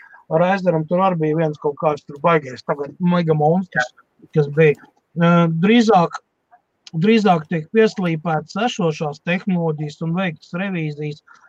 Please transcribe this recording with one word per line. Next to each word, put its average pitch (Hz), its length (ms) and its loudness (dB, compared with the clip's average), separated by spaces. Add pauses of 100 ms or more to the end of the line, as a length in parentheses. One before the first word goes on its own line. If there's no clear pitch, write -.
(300)
Razeram 175 580 0
tur 180 140 0
arī 190 180 0
bija 156 200 -2
viens 151 200 -2
kaut 147 220 -4
kāds 151 240 -2
tur 143 160 -18
baigais 147 420 0
tagad 143 360 -8
mega 175 360 2
monstrs, 156 540 0 (400)
kas 151 240 0
bija. 147 240 4 (380)
Ā, 170 340 4 (100)
drīzāk, 208 600 4 (720)
drīzāk 196 560 2
tiek 160 240 -4
pieslīpētas 165 800 0 (140)
esošās 156 560 -4
tehnoloģijas 165 800 -4
un 165 100 -4
veiktas 180 400 -6
revīzijas 151 640 -6 (300)